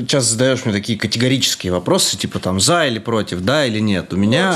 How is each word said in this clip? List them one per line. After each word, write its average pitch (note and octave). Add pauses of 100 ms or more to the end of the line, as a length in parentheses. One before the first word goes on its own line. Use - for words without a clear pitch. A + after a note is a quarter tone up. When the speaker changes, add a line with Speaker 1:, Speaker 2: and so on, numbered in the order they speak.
Speaker 1:
сейчас B2+
задаёшь A#2
мне A2
такие G#2
категорические A#2
вопросы, G2
типа -
там, F#2+
«За» D#3
или A#2
против, G#2
да A2
или G#2+
«Нет». G2+
У F2
Speaker 2:
Ну, F#2+
Speaker 1:
меня D3